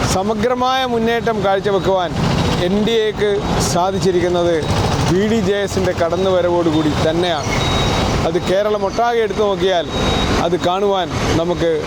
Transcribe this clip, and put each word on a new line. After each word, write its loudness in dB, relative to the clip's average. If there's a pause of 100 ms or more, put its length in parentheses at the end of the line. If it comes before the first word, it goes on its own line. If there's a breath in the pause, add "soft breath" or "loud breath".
(140)
സമഗ്രമായ 0 (140)
മുന്നേറ്റം 0
കാഴ്ചവെക്കുവാൻ 0 (560)
എൻ 0 (120)
ഡി 2 (100)
എക്ക് 0 (420)
സാധിച്ചിരിക്കുന്നത് 0 (560)
ബി 2 (100)
ഡി 2
ജെ 0
എസിന്റെ -2
കടന്നുവരവോടുകൂടി 2 (140)
തന്നെയാണ്. -2 (800)
അത് 0 (120)
കേരളം 0
ഒട്ടാകെ 0
എടുത്തു 0
നോക്കിയാൽ 0 (580)
അത് 0 (100)
കാണുവാൻ 0 (320)
നമുക്ക് 0 (140)